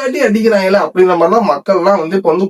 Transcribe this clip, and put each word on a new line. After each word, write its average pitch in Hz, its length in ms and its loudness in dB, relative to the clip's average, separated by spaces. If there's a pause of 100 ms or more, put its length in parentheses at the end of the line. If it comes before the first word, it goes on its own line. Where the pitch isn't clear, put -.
அடி 262 220 -4
அடிக்கிறாங்களே 202 580 0
அப்படின்ற 185 360 2
மாதிரி 180 160 2
தான் 202 140 -2
மக்கள்லாம் 180 520 0
வந்து 185 180 -4
இப்ப 175 120 0
வந்து 190 160 -2